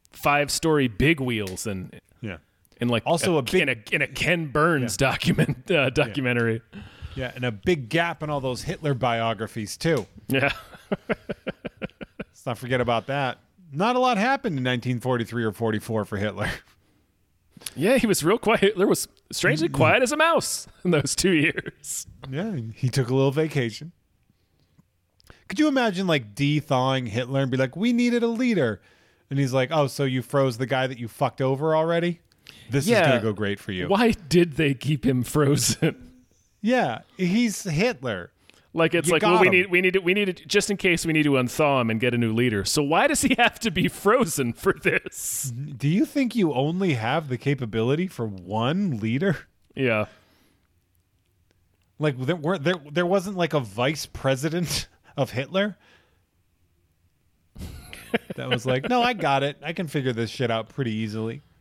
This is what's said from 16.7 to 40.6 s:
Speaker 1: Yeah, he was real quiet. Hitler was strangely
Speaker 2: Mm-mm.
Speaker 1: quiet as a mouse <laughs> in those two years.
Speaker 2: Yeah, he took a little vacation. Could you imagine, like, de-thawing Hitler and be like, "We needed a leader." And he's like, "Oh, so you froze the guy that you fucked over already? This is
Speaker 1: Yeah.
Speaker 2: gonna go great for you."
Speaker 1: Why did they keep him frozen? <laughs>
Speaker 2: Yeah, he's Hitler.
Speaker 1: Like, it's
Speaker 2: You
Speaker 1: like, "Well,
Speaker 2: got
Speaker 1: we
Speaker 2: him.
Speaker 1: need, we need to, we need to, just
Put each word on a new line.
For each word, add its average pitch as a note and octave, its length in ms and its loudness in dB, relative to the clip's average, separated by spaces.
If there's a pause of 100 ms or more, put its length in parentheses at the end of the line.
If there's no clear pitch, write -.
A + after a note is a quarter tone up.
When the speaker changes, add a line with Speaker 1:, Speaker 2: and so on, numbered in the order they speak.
Speaker 1:
Yeah, G3+ 220 2
he A#3 80 0
was G3+ 180 2
real G3 140 4
quiet. G#3+ 220 2
Hitler G3 260 2
was A3+ 220 0 (240)
strangely C4+ 360 0
Speaker 2:
Mm-mm. C3+ 60 -10
Speaker 1:
quiet E3 280 4
as B3 100 2
a D4+ 40 -2
mouse D#4 500 2 (100)
<laughs> - 80 -10
in F3+ 60 2
those D3 240 2
two F#3+ 180 2
years. - 720 -4 (240)
Speaker 2:
Yeah, F3+ 260 -6 (180)
he - 140 -2
took A#2+ 220 0
a B2+ 40 0
little C3+ 160 4
vacation. D3 600 -2 (1600)
Could G3 100 -10
you D#4 100 6
imagine, A3 380 0
like, B2+ 280 0
de-thawing C3 720 2
Hitler B2 340 -2
and C3+ 100 0
be B2+ 60 -2
like, C3 200 -2
"We A3+ 160 0
needed A#3+ 300 2
a A#3 60 2
leader." G#3+ 520 0 (500)
And C#3 80 -2
he's C3+ 140 2
like, C3 200 0
"Oh, D3+ 140 2
so C#3 180 -2
you C3 180 0
froze C3 360 0
the C3 80 -4
guy C3 200 0
that B2+ 120 -8
you A#2 100 -8
fucked - 320 -4
over C#3 360 0
already? E3+ 440 0 (500)
This C3+ 140 0
is F#3+ 60 2
Speaker 1:
Yeah. G3 180 6
Speaker 2:
gonna B2+ 140 4
go A2 100 0
great G2+ 260 -4
for - 140 -8
you." F2+ 160 -4
Speaker 1:
Why A3+ 240 4
did E3 420 2
they C#3+ 200 0
keep C#3 320 -2
him B2+ 160 2
frozen? C#3 920 0
<laughs> - 40 -20 (460)
Speaker 2:
Yeah, G#3 340 2 (180)
he's G3 460 2
Hitler. C#3+ 680 -2 (440)
Speaker 1:
Like, E3 160 2
it's E3 140 0
Speaker 2:
You F3 80 2
Speaker 1:
like, D#3 80 2
"Well, G#3 120 6
Speaker 2:
got G#3+ 80 8
Speaker 1:
we F#3 40 8
Speaker 2:
him. F#3+ 60 4
Speaker 1:
need, F#3 180 4
we F3 100 2
need F#3 120 2
to, F#3+ 80 2
we F3 140 2
need G3 220 0
to, - 100 -20
just G3 220 2